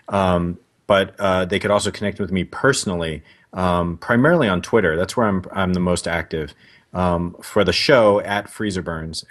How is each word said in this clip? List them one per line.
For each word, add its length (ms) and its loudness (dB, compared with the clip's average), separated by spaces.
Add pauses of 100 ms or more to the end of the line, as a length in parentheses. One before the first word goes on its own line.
Um, 480 0 (300)
but, 320 2
uh, 260 2
they 140 -2
could 100 -2
also 220 2
connect 280 -6
with 120 -6
me 140 0
personally, 760 -2 (320)
um, 440 0
primarily 520 2
on 140 0
Twitter. 340 2
That's 180 -2
where 120 2
I'm, 240 -2
I'm 220 0
the 60 0
most 280 0
active. 480 -6 (400)
Um, 480 -2
for 200 0
the 100 2
show, 480 4
at 280 -6
Freezer 320 -6
Burns, 500 -8